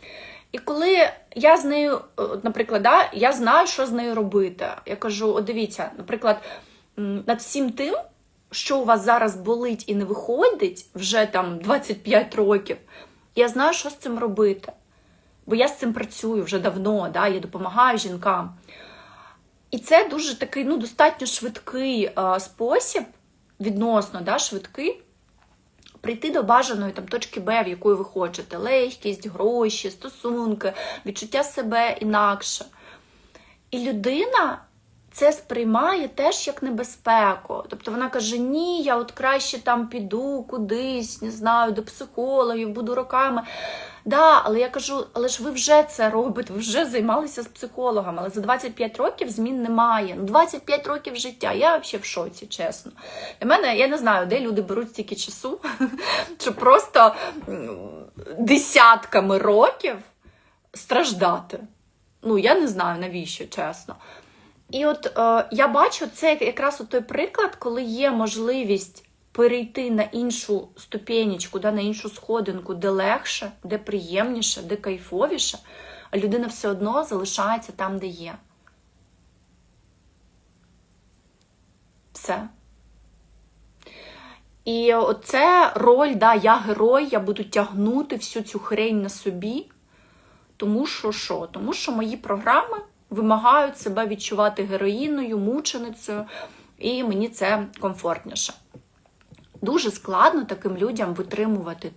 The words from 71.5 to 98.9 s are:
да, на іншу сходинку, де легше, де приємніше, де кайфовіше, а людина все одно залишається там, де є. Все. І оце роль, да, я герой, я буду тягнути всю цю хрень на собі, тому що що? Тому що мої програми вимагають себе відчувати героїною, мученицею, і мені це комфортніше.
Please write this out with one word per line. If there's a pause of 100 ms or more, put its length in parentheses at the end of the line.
да,
на
іншу
сходинку,
де
легше, (120)
де
приємніше,
де
кайфовіше, (520)
а
людина
все
одно
залишається
там,
де
є. (3750)
Все. (2250)
І
оце
роль,
да,
я
герой,
я
буду
тягнути
всю
цю
хрень
на
собі, (880)
тому
що
що?
Тому
що
мої
програми (320)
вимагають
себе
відчувати
героїною,
мученицею, (540)
і
мені
це (140)
комфортніше. (1080)